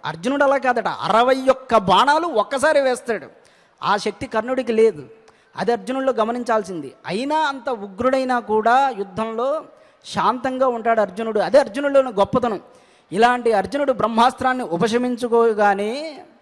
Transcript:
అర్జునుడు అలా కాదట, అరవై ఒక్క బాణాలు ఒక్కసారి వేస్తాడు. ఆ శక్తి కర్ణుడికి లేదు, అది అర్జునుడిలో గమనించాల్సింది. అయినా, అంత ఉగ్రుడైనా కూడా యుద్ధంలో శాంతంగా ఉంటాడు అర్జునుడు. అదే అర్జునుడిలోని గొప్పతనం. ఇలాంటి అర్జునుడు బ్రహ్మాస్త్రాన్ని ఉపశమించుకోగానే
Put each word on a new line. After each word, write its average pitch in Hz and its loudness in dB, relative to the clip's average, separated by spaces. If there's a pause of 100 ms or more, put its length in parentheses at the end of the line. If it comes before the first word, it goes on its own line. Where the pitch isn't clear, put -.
అర్జునుడు 208 -2
అలా 277 4
కాదట, 240 0
అరవై 226 2
ఒక్క 254 2
బాణాలు 247 4
ఒక్కసారి 277 2
వేస్తాడు. 240 -2 (560)
ఆ 190 2
శక్తి 214 -6
కర్ణుడికి 240 -2
లేదు, 214 2 (520)
అది 185 -2
అర్జునుడిలో 254 -2
గమనించాల్సింది. 214 -4 (120)
అయినా, 269 -4
అంత 277 -4
ఉగ్రుడైనా 247 -2
కూడా 226 2
యుద్ధంలో 226 -6 (420)
శాంతంగా 254 0
ఉంటాడు 226 0
అర్జునుడు. 208 -4
అదే 190 4
అర్జునుడిలోని 269 0
గొప్పతనం. 208 -2 (500)
ఇలాంటి 233 2
అర్జునుడు 247 0
బ్రహ్మాస్త్రాన్ని 240 0
ఉపశమించుకోగానే 226 0 (200)